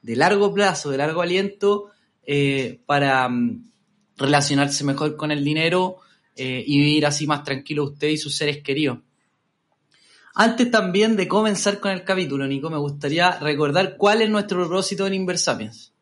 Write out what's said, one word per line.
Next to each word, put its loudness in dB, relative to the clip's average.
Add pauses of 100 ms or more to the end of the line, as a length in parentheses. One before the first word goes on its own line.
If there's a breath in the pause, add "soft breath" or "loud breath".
de -8
largo 4
plazo, 0
de -2
largo -2
aliento, 0 (340 loud breath)
eh, -2
para, 2
mm, -2 (460)
relacionarse 2
mejor -2
con -6
el -2
dinero, 0 (400 soft breath)
eh, -6
y 2
vivir 4
así -2
más -2
tranquilo -6
usted -4
y 0
sus -8
seres -4
queridos. -2 (1300 soft breath)
Antes 2
también 2
de -2
comenzar 0
con -2
el -6
capítulo, 0
Nico, -4
me -4
gustaría 0
recordar 0
cuál 4
es 2
nuestro 0
propósito -2
en -2
Inversapiens. -4 (100)